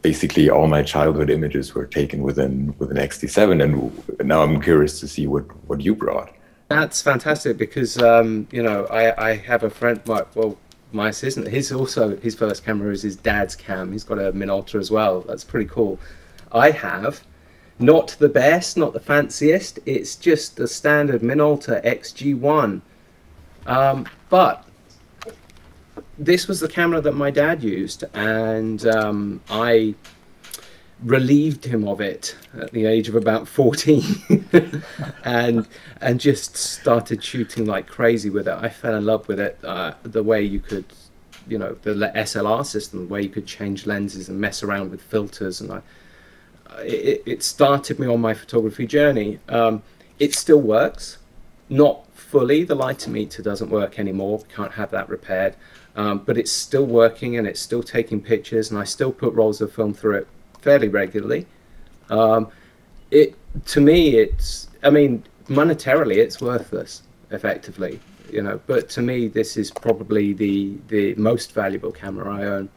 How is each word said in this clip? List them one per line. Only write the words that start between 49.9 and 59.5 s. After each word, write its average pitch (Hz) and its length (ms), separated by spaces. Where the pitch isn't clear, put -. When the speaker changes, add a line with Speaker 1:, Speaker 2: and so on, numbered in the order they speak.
Speaker 2:
it 143 160
still 151 260
works, - 580
not 143 440
fully. 143 520
The 151 120
Litometer 120 680
doesn't 101 280
work 104 280
anymore. 98 400
We - 160
can't 104 180
have 107 180
that 98 180
repaired. 95 460
Um, 104 220
but 113 200
it's - 140
still 139 340
working 117 520
and 107 80
it's - 140
still 117 220
taking 113 380
pictures, 110 500
and 104 80
I 101 60
still 131 280
put 120 220
rolls 110 260